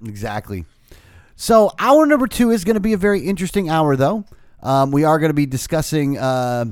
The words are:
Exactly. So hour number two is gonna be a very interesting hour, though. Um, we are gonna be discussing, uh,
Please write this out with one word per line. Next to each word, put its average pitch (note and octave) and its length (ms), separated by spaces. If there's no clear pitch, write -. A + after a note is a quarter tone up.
Exactly. G#2 640
So A3+ 420
hour C#4 260
number D4 220
two A#3+ 240
is A3 140
gonna G#3+ 160
be A3 120
a G#3 60
very G3 220
interesting F3+ 500
hour, D#3 260
though. E3+ 280
Um, C3+ 280
we C#3+ 140
are D#3 160
gonna D#3 140
be D3 120
discussing, C#3+ 720
uh, B2 540